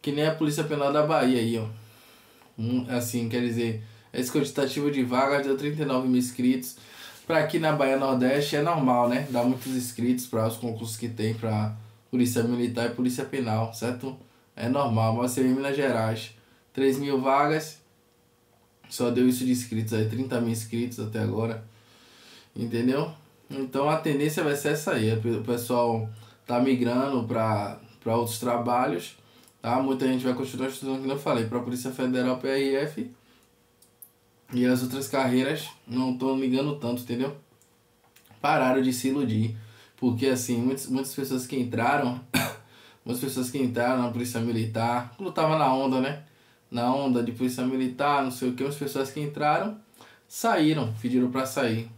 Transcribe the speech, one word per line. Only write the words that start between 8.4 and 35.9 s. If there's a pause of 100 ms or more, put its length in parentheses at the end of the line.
é
normal,
né?
Dá
muitos
inscritos
pra
os
concursos
que
tem
pra (340)
Polícia
Militar
e
Polícia
Penal,
certo? (400)
É
normal,
mas
você
vê
em
Minas
Gerais, (380)
três
mil
vagas, (1120)
só
deu
isso
de
inscritos
aí,
trinta
mil
inscritos
até
agora, (960)
entendeu? (380)
Então
a
tendência
vai
ser
essa
aí,
o
pessoal (380)
tá
migrando
pra, (240)
pra
outros
trabalhos, (460)
tá?
Muita
gente
vai
continuar
estudando,
como
eu
falei,
pra
Polícia
Federal,
P
R
F, (1400)
e
as
outras
carreiras (180)
não